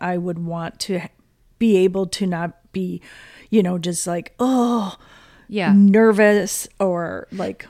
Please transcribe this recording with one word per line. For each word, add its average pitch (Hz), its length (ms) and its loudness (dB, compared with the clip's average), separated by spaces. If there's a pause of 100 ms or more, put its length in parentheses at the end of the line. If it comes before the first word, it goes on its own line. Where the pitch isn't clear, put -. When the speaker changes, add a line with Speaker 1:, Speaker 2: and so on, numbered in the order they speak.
Speaker 1:
I 180 180 -4
would 175 200 -6
want 170 420 -10
to 190 240 -6
h-, - 60 -16 (480)
be 220 200 4
able 190 280 2
to 190 200 -6
not 170 460 -8
be, 180 280 -8 (500)
you 214 120 4
know, 180 160 -2
just 170 280 -6
like, 175 320 -6
oh, 240 580 0 (520)
Speaker 2:
Yeah. 202 260 0
Speaker 1:
nervous 208 920 4 (100)
or, 175 540 -4
like, 190 380 -10